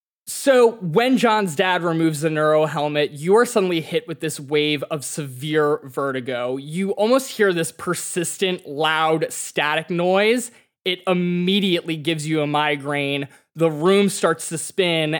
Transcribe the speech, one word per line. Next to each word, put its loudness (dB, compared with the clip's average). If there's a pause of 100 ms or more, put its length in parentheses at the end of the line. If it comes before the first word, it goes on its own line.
(260)
So 4
when 2
John's 2
dad 2
removes 0
the 0
neuro 4
helmet, 0
you 2
are 6
suddenly 0
hit -4
with -10
this -6
wave 0
of -6
severe -2
vertigo. -4
You -4
almost 0
hear 2
this -4
persistent, -4
loud 0
static -4
noise. 0 (360)
It -4
immediately 0
gives -4
you 0
a 0
migraine. -2 (260)
The 0
room 2
starts -2
to -8
spin, -2